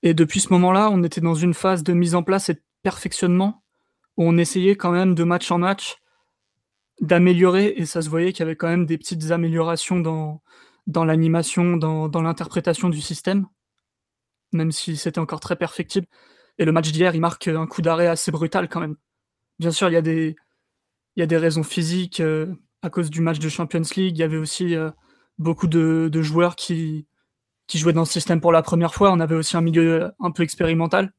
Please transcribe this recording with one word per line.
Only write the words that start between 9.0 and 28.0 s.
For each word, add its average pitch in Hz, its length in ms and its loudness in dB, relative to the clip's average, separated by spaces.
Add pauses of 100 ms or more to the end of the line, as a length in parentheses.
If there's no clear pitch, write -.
améliorations 165 680 -2
dans, 156 420 -6 (460)
dans 165 160 0
l'animation, 165 720 2
dans, 156 320 -2
dans 156 120 -2
l'interprétation 165 680 -2
du 151 120 -2
système, 190 460 -2 (1040)
même 160 200 0
si 156 240 -6
c'était 165 240 -4
encore 156 200 -6
très - 160 -4
perfectible. 170 500 -6 (520)
Et 165 60 2
le 160 80 2
match 160 200 2
d'hier, 170 220 2
il 160 60 0
marque 165 280 -2
un 160 180 -4
coup - 140 -10
d'arrêt 165 280 2
assez 165 220 -2
brutal 165 380 -4
quand 165 120 -8
même. 156 160 -8 (640)
Bien 170 120 -2
sûr, 185 180 0
il 170 40 2
y 165 40 4
a 165 60 4
des, 160 340 -2 (800)
il - 40 -2
y - 20 2
a 165 40 0
des 165 120 2
raisons 160 240 2
physiques, 175 580 -4
euh, 156 320 -2 (300)
à 175 80 -6
cause 170 180 -2
du 156 120 -6
match 165 180 0
de 156 100 -4
Champions 165 340 -4 (140)
League. 185 200 -2
Il 156 40 -4
y 165 40 2
avait 160 120 -2
aussi, 170 380 -4
euh, 160 160 -4 (480)
beaucoup 165 300 -2
de, 160 440 2
de 160 100 0
joueurs 170 340 2
qui, 156 500 -6 (640)
qui 170 100 -4
jouaient 165 160 2
dans 165 100 4